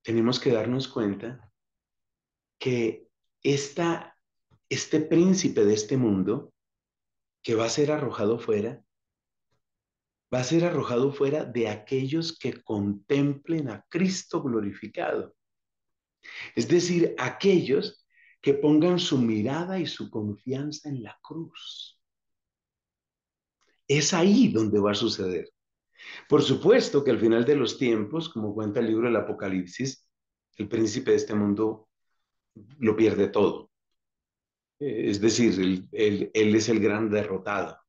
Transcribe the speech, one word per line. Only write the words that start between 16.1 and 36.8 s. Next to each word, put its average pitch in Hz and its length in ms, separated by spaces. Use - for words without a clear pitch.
Es 117 120
decir, 170 520
aquellos 139 880
que 139 140
pongan 156 440
su 160 200
mirada 131 600
y 160 80
su - 220
confianza 131 800
en 131 140
la 101 200
cruz. - 800
Es 143 280
ahí 196 340
donde 104 320
va 104 120
a - 20
suceder. 98 560
Por 147 140
supuesto 160 640
que 127 60
al 113 80
final 113 260
de 147 120
los 120 200
tiempos, 123 520
como 107 260
cuenta 107 260
el 113 60
libro 110 200
del 117 100
Apocalipsis, 101 920
el 101 120
príncipe 113 420
de 107 80
este 107 160
mundo 104 540
lo 107 180
pierde 101 320
todo. 95 420
Eh, 120 320
es 101 100
decir, 110 400
él, 92 320
él, 104 400
él 107 220
es 110 140
el 110 120